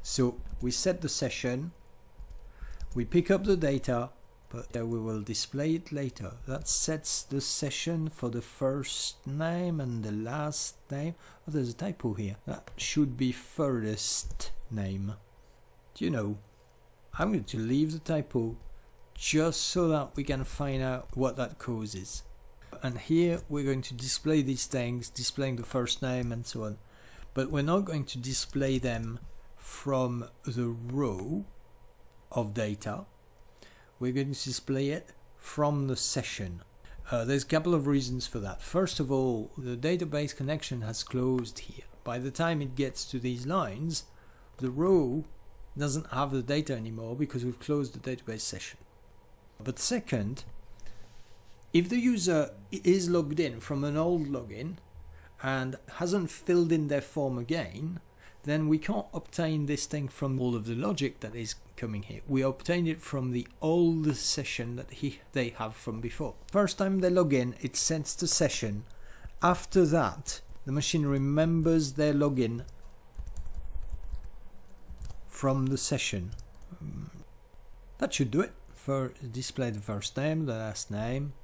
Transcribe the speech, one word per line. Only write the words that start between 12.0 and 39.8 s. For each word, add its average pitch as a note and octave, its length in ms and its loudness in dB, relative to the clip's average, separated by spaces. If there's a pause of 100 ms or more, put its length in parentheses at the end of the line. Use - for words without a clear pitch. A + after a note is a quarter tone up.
here. G2+ 220 -4 (100)
That - 300 -8
should C3+ 400 2
be B2+ 140 2
first - 1200 -2 (180)
name. G2 460 -2 (800)
Do - 100 -6
you F3 60 2
know, G#2 280 0 (800)
I'm G3 140 2
going F3 140 0
to A#2 140 -6
leave C3+ 340 2
the D#3+ 80 -6
typo C3 560 0 (580)
just D#3 460 2
so F3+ 260 2
that D3+ 300 2
we C#3+ 80 -2
can C3+ 180 0
find C3+ 400 0
out B2+ 340 -2
what B2+ 200 2
that B2 220 -4
cause A2 360 -4
is. - 300 -8 (580)
And B2 160 -2
here E3+ 500 4
we're C#3+ 160 0
going C3+ 180 2
to - 120 -8
display C3+ 480 2
these B2+ 240 0
things, A#2+ 440 -2
displaying C3 460 -2
the A#2 60 -4
first A#2+ 400 0
name B2+ 300 0
and A#2 120 -4
so A2 200 -4
on. G#2+ 140 -4 (560)
But C3+ 180 0
we're C#3+ 100 4
not F3 220 4
going D#3 220 -2
to - 120 -6
display C3 600 0
them A2+ 420 -2 (360)
from B2+ 720 0 (160)
the A#2+ 240 0
row A#2+ 760 -2 (880)
of G#2+ 220 0
data. G#2+ 500 -2 (920)
We're B2 160 0
going C#3 180 0
to - 120 -4
display C3+ 440 0
it D#3+ 220 -4 (260)
from D3 500 2
the C3 100 2
session. F#2+ 640 -2 (480)
Uh, A#2 160 2
there's C3+ 160 4
a - 40 -4
couple D#3+ 280 4
of C#3+ 120 4
reasons B2+ 400 4
for - 120 -4
that. - 240 -4
First - 360 2
of C#3 140 2
all, B2+ 460 2
the B2+ 180 -4
database D3 580 0